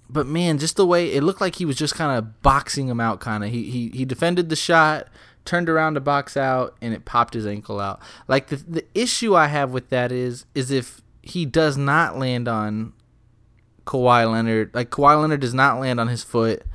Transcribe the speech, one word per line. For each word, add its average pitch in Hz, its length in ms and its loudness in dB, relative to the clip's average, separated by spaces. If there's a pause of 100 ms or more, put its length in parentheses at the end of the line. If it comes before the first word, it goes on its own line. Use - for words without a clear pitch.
but 139 180 -2
man, 160 320 0
just 156 180 -4
the 196 100 4
way 175 260 2
it 139 100 2
looked 185 180 0
like 180 160 -2
he 180 80 -4
was 139 120 -2
just 147 200 -4
kinda 139 240 -2 (220)
boxing 139 460 0
him 117 120 -2
out, 113 220 -2
kinda. 107 260 -6
He, 117 220 -6
he, 120 240 -6
he 131 100 -4
defended 170 460 0
the 156 60 -2
shot, 156 520 2 (380)
turned 175 240 0
around 156 240 2
to 143 60 -2
box 143 360 -2
out, 131 460 0
and 117 100 -4
it - 140 -8
popped 117 260 2
his 110 140 -6
ankle 104 340 -8
out. 98 200 -6 (280)
Like, 135 200 0
the, 147 80 -4
the 165 280 -8 (100)
issue 226 400 0
I 160 120 6
have 143 260 -2
with 127 160 -6
that 123 240 0
is, 127 320 -6 (100)
is 131 160 -4
if 131 300 -4 (220)
he 175 220 -6
does 151 320 2
not 139 420 2
land 123 300 -2
on 107 460 -4 (920)
Kawhi 123 440 4
Leonard, 113 440 0
like, 120 160 -4
Kawhi 147 300 6
Leonard 151 200 0
does 123 140 -2
not 131 260 2
land 127 200 -2
on 117 80 0
his 120 160 -4
foot, 113 380 0 (120)